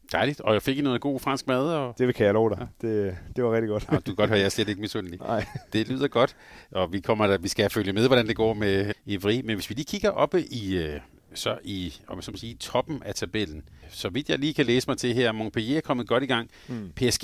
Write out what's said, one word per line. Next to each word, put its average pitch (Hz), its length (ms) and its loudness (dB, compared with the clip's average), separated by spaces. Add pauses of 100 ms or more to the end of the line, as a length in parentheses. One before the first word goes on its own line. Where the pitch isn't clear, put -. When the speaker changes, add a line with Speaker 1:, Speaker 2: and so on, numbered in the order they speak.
(120)
Speaker 1:
Dejligt, 117 300 0
og 107 120 4
jeg 104 80 4
fik 135 160 0
I 147 40 -2
noget 131 200 2
god 135 180 -2
fransk 135 280 -4
mad, 135 280 0
og 131 220 -4
Speaker 2:
Det 123 180 2
kan 113 100 4
jeg 101 80 6
love 110 160 6
dig. 101 180 -4 (160)
Speaker 1:
Ja. 117 40 -2
Speaker 2:
Det, 101 280 0 (200)
det 127 80 0
var 117 80 2
rigtig 113 180 2
godt. 104 220 -2
Speaker 1:
Ja, 156 40 4
du - 60 2
kan 95 140 -8
godt 104 140 2
høre, 107 100 4
jeg 98 60 4
er 98 40 2
slet 104 200 0
ikke 101 120 -4
misundelig. 95 380 -6
Speaker 2:
Nej. 107 260 -2 (280)
Speaker 1:
Det 107 160 0
lyder 131 180 0
godt, - 280 2 (360)
og 90 220 0
vi 98 60 -2
kommer 107 280 2
da, 98 100 6
vi 90 100 -4
skal 101 220 2
følge 98 240 0
med, 113 140 4
hvordan 120 200 4
det 113 80 0
går 113 180 2
med 104 400 2 (120)
Ivry, 104 380 0
men 110 120 -2
hvis 95 140 -6
vi 107 60 -8
lige 151 100 -6
kigger 208 240 -2
oppe 160 320 2
i, 98 360 -2
øh, 76 220 -2 (340)
så - 300 -4
i, 90 300 -6 (140)
om 92 100 -10
jeg 90 60 -10
så - 80 -12
må 101 60 -10
sige, 117 180 -12
toppen 131 500 -4
af 98 100 -6
tabellen. 87 480 -4 (260)
Så - 200 -6
vidt 131 200 -4
jeg 156 100 2
lige 147 140 0
kan 143 120 2
læse 123 240 2
mig 131 80 -2
til 120 160 0
her, 117 180 2
Montpellier 110 460 -2
er 160 40 -2
kommet 120 260 -2
godt 127 160 2
i 135 40 -2
gang. 117 220 0 (200)
Speaker 2:
Mm. 110 260 -10
Speaker 1:
P - 60 -6 (100)
S - 80 0
G - 40 -6